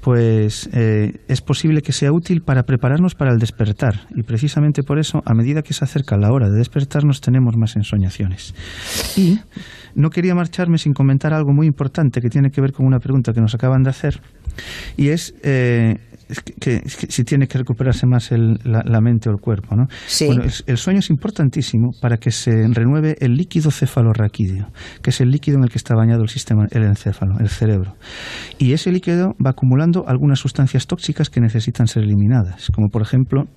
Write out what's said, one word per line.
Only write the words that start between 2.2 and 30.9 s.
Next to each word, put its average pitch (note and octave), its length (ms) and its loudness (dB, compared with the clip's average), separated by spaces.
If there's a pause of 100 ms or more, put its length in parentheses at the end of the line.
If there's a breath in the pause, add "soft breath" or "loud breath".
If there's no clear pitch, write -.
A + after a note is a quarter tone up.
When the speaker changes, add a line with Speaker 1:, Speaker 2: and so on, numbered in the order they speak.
Speaker 1:
para B2+ 200 2
prepararnos C#3 540 0
para C3+ 160 2
el A#2 60 4
despertar. A2 760 -2
Y A#2 80 -4
precisamente C#3+ 640 0
por D3 160 0
eso, D3+ 240 -2
a A2 100 0
medida C3+ 280 2
que D3+ 120 -6
se - 100 -4
acerca C3+ 320 -2
la G#2 140 4
hora B2 180 2
de G2+ 80 2
despertarnos, C#3 640 0
tenemos B2 360 2
más A2 180 0
ensoñaciones. G2 800 -2 (640 loud breath)
Y G3 240 2 (560 loud breath)
no D3+ 140 2
quería F3+ 260 0
marcharme E3+ 420 0
sin D3 140 0
comentar C#3 420 2
algo D3+ 180 0
muy D3 140 4
importante C3+ 540 0
que A#2+ 80 0
tiene C#3 220 2
que C#3 100 -4
ver C3+ 120 0
con C3+ 140 0
una C3 140 4
pregunta B2+ 320 0
que A#2 80 0
nos A2 160 2
acaban C3 260 2
de C3 80 2
hacer, - 300 -4 (760 loud breath)
y C#3+ 120 2
es, E3 340 -4
eh, A#2+ 540 2 (320)
es - 120 -10
que, - 120 -18
que, - 320 -4
es C3+ 120 -12
que - 140 -10
si B2+ 140 0
tiene C#3 220 0
que C3 120 -4
recuperarse B2+ 480 0
más B2 260 2
el, A2+ 320 2
la, A2+ 200 0
la A2+ 160 0
mente A2+ 280 2
o G#2+ 40 0
el G2+ 80 -4
cuerpo, G#2 360 -4
¿no? B2 100 2 (200 loud breath)
Speaker 2:
Sí. - 200 -2
Speaker 1:
Bueno, B2 180 2
el, - 80 0 (140)
el B2 100 0
sueño F#3 220 0
es F#3+ 120 0
importantísimo C3 880 0
para A#2 180 0
que A#2 120 -2
se A2+ 380 0
renueve C#3 520 2
el B2 140 2
líquido D#3 360 0
cefalorraquídeo, G#2+ 1000 0 (300 loud breath)
que - 100 -2
es - 100 -2
el B2+ 100 4
líquido C#3+ 280 0
en C3 60 4
el A#2+ 60 0
que - 80 -6
está - 160 -4
bañado A2+ 280 4
el G#2+ 60 0
sistema, G#2+ 420 0
el A2+ 140 0
encéfalo, G2+ 560 0
el G#2+ 80 0
cerebro. G2 480 -2 (600 loud breath)
Y B2+ 140 2
ese E3 200 0
líquido F3+ 420 0 (100)
va C3+ 60 2
acumulando D3 560 2
algunas C3+ 320 2
sustancias C3 480 0
tóxicas - 440 -4